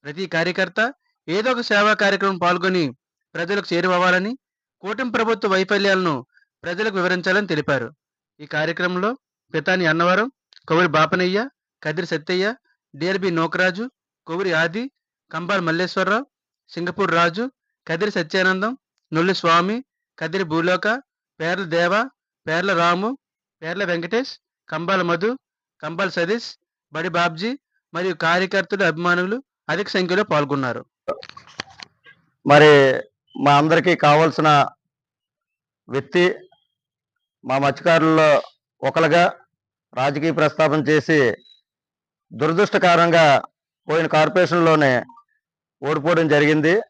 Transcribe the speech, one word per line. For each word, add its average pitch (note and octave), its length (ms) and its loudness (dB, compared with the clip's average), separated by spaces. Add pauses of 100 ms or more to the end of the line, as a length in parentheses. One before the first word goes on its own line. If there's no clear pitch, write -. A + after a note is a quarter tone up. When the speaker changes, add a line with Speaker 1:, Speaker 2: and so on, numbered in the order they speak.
Speaker 1:
ప్రతి D3+ 300 -10
కార్యకర్త F3+ 460 -2 (480)
ఏదో G#3 260 -2
ఒక A#3+ 160 -6
సేవా G#3 320 2
కార్యక్రమం G3 420 0
పాల్గొని F3+ 400 0 (500)
ప్రజలకు F3+ 360 -6
చేరువవ్వాలని, F3+ 600 0 (520)
కూటమి A3+ 320 -8
ప్రభుత్వ A3+ 380 -2
వైఫల్యాలను F#3+ 600 0 (520)
ప్రజలకు F#3+ 340 -4
వివరించాలని F#3 540 -2
తెలిపారు. C#3 340 -2 (540)
ఈ D3 140 -20
కార్యక్రమంలో F3+ 560 -2 (440)
పితాని F3+ 380 -2
అన్నవరం, F3+ 340 0 (420)
కౌరి E3 280 2
బాపనయ్య, F3+ 420 0 (460)
కదిరి D#3 260 -6
సత్తయ్య, F3+ 360 -4 (480)
డిఆర్బి F#3 440 -4
నోకరాజు, F3+ 460 -2 (440)
కౌరి F3+ 220 -4 (100)
ఆది, E3+ 220 -4 (480)
కంబాల F3 380 -4
మల్లేశ్వరరావు, F#3 560 -2 (500)
సింగపూర్ F3 440 -4
రాజు, F3 260 0 (440)
కదిరి F3+ 280 -4
సత్యానందం, F#3 560 -2 (400)
నొల్లి F3 280 0
స్వామి, F3 360 2 (440)
కదిరి F3 320 -6
భూలోక, F3+ 360 -2 (520)
పేర్ల F#3 240 -4 (120)
దేవ, F3 180 2 (540)
పేర్ల F3+ 240 -2 (100)
రాము, F3+ 280 0 (520)
పేర్ల F3+ 300 -6
వెంకటేష్, F3 400 -4 (400)
కంబాల F3 380 -2
మధు, F3 200 0 (520)
కంబాల E3 340 -6
సతీష్, F#3 340 -4 (420)
బడి D#3+ 240 -6
బాబ్జీ F3 360 -2 (400)
మరియు F3+ 240 -4 (100)
కార్యకర్తలు, F#3+ 640 0
అభిమానులు F3 480 -2 (340)
అధిక F#3+ 240 -4
సంఖ్యలో F#3 380 0
పాల్గొన్నారు. C3+ 500 -2 (1700)
Speaker 2:
మరి D3+ 200 10 (720)
మా C#3+ 160 6
అందరికీ E3 320 2 (100)
కావాల్సిన D#3 460 4 (1400)
వ్యక్తి, C#3 360 0 (1200)
మా C3 140 0
మత్స్యకారుల్లో D#3+ 640 2 (600)
ఒకరుగా D#3+ 340 2 (680)
రాజకీయ C#3+ 480 -2
ప్రస్తాపన D#3 400 2 (100)
చేసి, D#3 280 2 (1200)
దురదృష్టకరంగా E3+ 840 4 (640)
పోయిన D#3+ 180 0 (100)
కార్పొరేషన్లోనే D#3 760 4 (960)
ఓడిపోవడం D#3+ 460 0
జరిగింది. D3+ 400 2 (160)